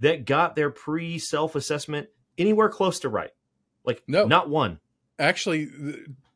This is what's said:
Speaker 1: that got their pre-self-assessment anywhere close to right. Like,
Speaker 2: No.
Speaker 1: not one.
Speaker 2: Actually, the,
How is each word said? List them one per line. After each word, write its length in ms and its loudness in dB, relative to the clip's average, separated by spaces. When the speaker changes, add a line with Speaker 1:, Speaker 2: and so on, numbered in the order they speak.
Speaker 1:
that 240 0
got 320 0
their 140 0
pre-self-assessment 1400 -4
anywhere 320 4
close 300 0
to 100 -4
right. 220 -4
Like, 240 -2
Speaker 2:
No. 160 2
Speaker 1:
not 260 4
one. 300 0
Speaker 2:
Actually, 460 0
the, 400 -12